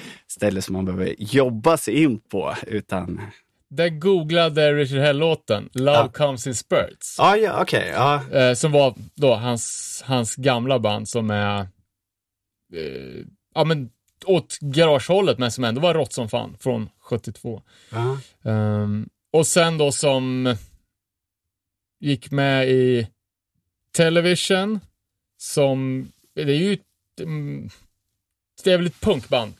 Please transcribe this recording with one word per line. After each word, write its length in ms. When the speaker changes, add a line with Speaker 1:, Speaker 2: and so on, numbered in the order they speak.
Speaker 1:
ställe 340
som 120
man 120
behöver 320
jobba 600
sig 260
in 160
på, 360
utan 540
Speaker 2:
Där 200
googlade 840
Richard 260
Hell-låten, 720
Love 240
Speaker 1:
Ja. 160
Speaker 2:
Comes 340
in 80
Spurts. 640
Speaker 1:
Ja, 200
ja, 240
okej, 320
ja. 380
Speaker 2:
Eh, 220
som 180
var 240
då 200
hans, 680
hans 300
gamla 440
band 300
som 200
är, 300
eh, 520
ja, 80
men 260
åt 340
garagehållet, 800
men 140
som 120
ändå 180
var 120
rått 200
som 160
fan 300
från 300
sjuttiotvå. 640
Speaker 1:
Ja. 260
Speaker 2:
Ehm, 580
och 140
sen 300
då 140
som 640
gick 280
med 380
i 380
Television, 840
som, 680
det 60
är 40
ju 280
ett, 480
mm, 480
det 80
är 60
väl 100
ett 140
punkband, 580